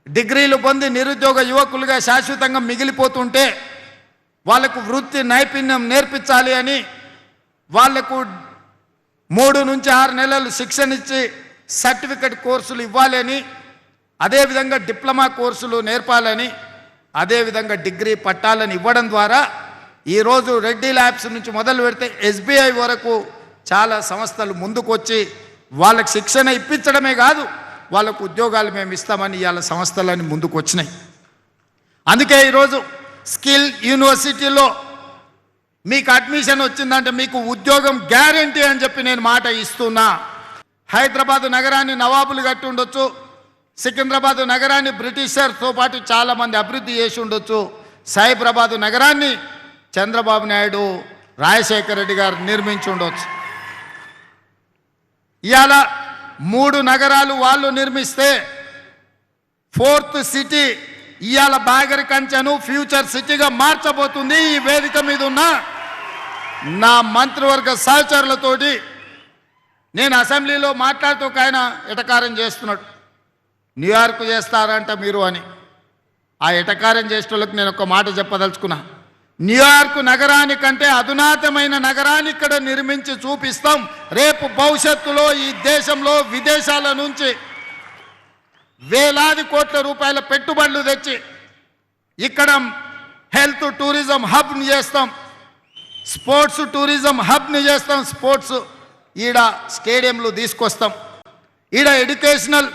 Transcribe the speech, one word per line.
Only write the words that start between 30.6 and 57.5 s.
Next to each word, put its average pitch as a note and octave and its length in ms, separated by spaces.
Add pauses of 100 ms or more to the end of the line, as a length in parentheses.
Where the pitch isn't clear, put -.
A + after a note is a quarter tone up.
అందుకే C#4 400
ఈరోజు C4+ 340 (440)
స్కిల్ C#4 460 (100)
యూనివర్సిటీలో C4+ 840 (1200)
మీకు C4 260
అడ్మిషన్ C4+ 500
వచ్చిందంటే C4 480
మీకు B3+ 280
ఉద్యోగం C4 580 (160)
గ్యారంటీ D4 500
అని C4+ 200
చెప్పి C4 200
నేను B3+ 180
మాట A#3+ 260
ఇస్తున్నా. A3+ 720 (760)
హైదరాబాద్ C4+ 580
నగరాన్ని C4+ 440
నవాబులు C4+ 460
కట్టి C4 240
ఉండొచ్చు, B3 380 (760)
సికింద్రాబాద్ C4 680
నగరాన్ని C4+ 420
బ్రిటిషర్స్తో B3+ 840
పాటు B3 280 (120)
చాలామంది A#3 440
అభివృద్ధి G#3+ 440
చేసి A3+ 200
ఉండొచ్చు, G#3+ 400 (460)
సైబరాబాద్ A#3 720
నగరాన్ని C4+ 520 (640)
చంద్రబాబు A3 480
నాయుడు, G3+ 540 (380)
రాజశేఖర G#3 560
రెడ్డి G3+ 200
గారు F#3+ 220 (140)
నిర్మించి G#3 420
ఉండొచ్చు. F3 480 (2000)
ఇవాళ C4+ 300 (640)
మూడు B3+ 380
నగరాలు C4+ 560
వాళ్ళు C4+ 340